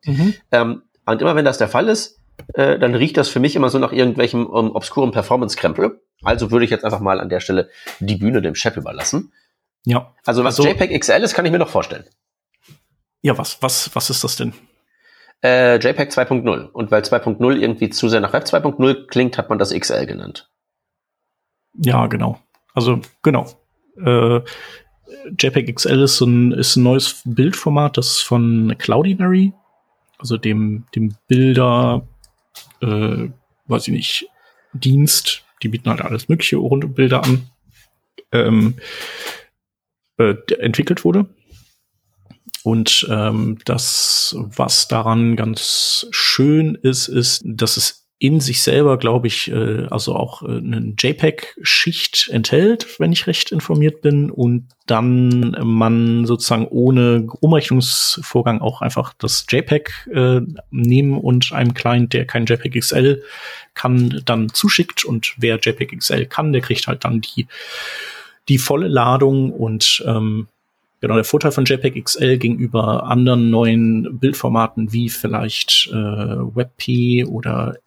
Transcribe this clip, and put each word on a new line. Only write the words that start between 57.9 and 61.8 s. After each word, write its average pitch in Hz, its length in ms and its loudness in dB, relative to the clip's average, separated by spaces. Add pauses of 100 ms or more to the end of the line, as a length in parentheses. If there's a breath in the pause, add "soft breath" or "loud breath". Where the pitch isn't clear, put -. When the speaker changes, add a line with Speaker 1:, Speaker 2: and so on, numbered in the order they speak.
Speaker 1:
auch - 200 -4
einfach 123 320 -4
das - 360 -4
J 135 140 2
peg, 147 280 -2 (200)
äh, 127 300 2 (300)
nehmen 135 480 2
und 123 320 0
einem 123 240 0
Client, 120 380 0